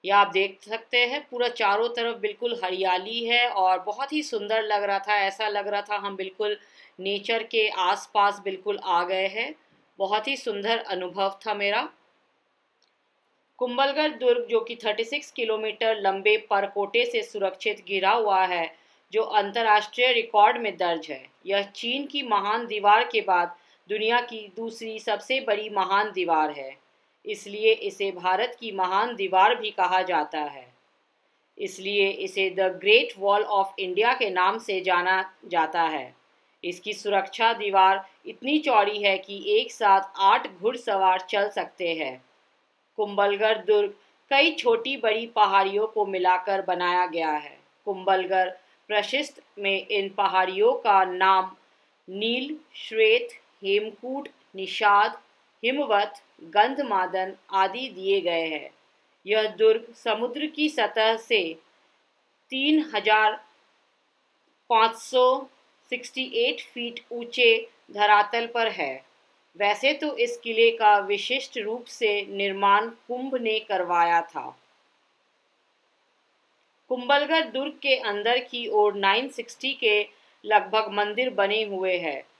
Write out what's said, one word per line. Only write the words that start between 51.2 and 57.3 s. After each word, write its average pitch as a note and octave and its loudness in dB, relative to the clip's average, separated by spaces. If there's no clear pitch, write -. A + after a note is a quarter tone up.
नील, A#3+ -4
श्वेत, A3 2
हेमकूट, G#3+ -4
निषाद, G3+ 2
हिमवत, A3+ 0
गंधमादन F#3+ 0